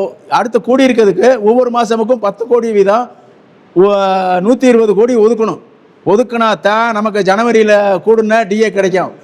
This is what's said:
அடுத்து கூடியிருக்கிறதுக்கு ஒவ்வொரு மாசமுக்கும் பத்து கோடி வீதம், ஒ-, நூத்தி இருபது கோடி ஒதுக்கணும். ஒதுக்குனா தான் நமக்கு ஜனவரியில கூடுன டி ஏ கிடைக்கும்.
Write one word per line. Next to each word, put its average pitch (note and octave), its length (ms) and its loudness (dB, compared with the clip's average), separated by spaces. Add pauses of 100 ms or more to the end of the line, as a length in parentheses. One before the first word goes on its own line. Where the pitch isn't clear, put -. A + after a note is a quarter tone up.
(280)
அடுத்து A3 300 -2
கூடியிருக்கிறதுக்கு A#3 800 2
ஒவ்வொரு A#3+ 300 2
மாசமுக்கும் A3+ 500 -2
பத்து G#3 260 -6
கோடி A#3 260 -2
வீதம், G#3 380 0 (640)
ஒ-, G3 180 4 (460)
நூத்தி A#3 260 0
இருபது A3+ 300 2
கோடி A#3+ 220 0
ஒதுக்கணும். G#3+ 440 -2 (460)
ஒதுக்குனா A3 540 -2
தான் A3 320 -2
நமக்கு G#3 280 -4
ஜனவரியில G#3 840 0
கூடுன A3 400 0
டி G#3+ 160 -2
ஏ G#3 100 -2
கிடைக்கும். F#3 400 -2 (120)